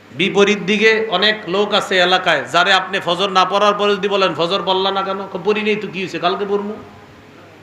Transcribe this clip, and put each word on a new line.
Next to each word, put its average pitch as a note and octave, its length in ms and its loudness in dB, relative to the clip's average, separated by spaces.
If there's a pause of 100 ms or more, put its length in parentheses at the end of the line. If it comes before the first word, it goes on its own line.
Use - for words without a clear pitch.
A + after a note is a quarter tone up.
(120)
বিপরীত G3 460 2
দিকে G#3+ 520 0
অনেক G#3 380 0
লোক G3+ 260 -2
আছে F#3+ 240 0
এলাকায়, F3+ 460 2
যারে E3+ 280 2
আপনি F#3 320 0
ফজর F3 260 0
না F#3 140 4
পড়ার G3+ 300 2
পরে G3+ 220 0
যদি G3 120 -2
বলেন, G3 260 2
"ফজর E3+ 320 -2
পড়লা F#3+ 240 0
না F#3+ 120 -2
কেন?" F#3+ 160 -4
কয়, F#3+ 260 -8
"পড়ি G#3 180 0
নাই G#3 140 0
তো, G3+ 120 -6
কি D#3+ 100 -10
হয়েছে? E3+ 200 -6
কালকে F#3+ 300 -2
পড়মু।" G3+ 260 -4 (880)